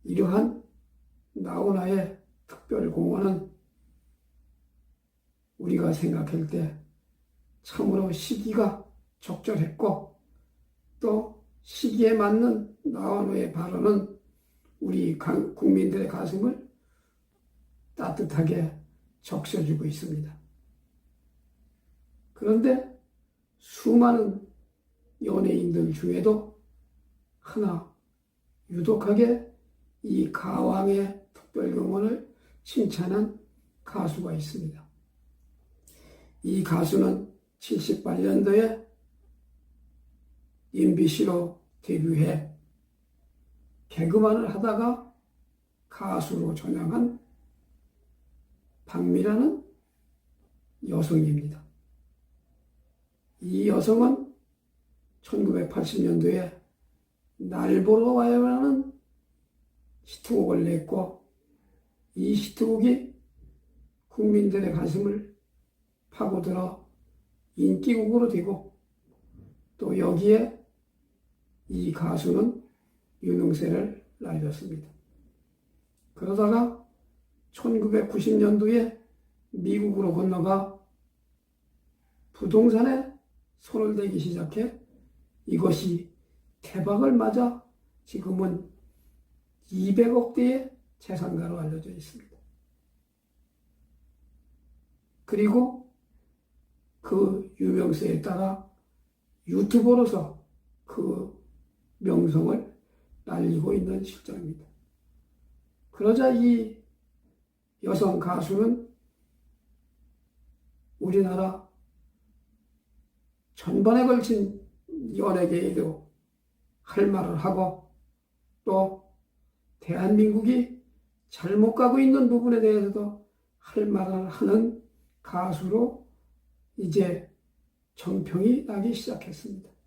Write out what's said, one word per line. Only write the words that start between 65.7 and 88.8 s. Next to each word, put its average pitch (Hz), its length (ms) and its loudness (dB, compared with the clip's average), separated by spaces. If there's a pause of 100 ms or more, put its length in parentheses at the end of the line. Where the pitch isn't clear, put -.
파고들어 185 800 -6 (680)
인기곡으로 220 760 2
되고, 185 480 -6 (1000)
또 190 200 -2
여기에 196 640 2 (1080)
이 180 240 -4
가수는 175 720 0 (640)
유명세를 175 800 -2 (120)
날렸습니다. 156 720 -8 (1200)
그러다가 214 720 0 (680)
천구백구십 214 840 0
년도에 214 640 2 (500)
미국으로 196 600 -2
건너가 185 680 0 (1500)
부동산에 233 800 4 (460)
손을 214 360 -2
대기 196 240 -2
시작해 170 580 -6 (680)
이것이 170 640 0 (500)
대박을 208 520 2
맞아 240 500 2 (420)
지금은 185 640 -4 (1000)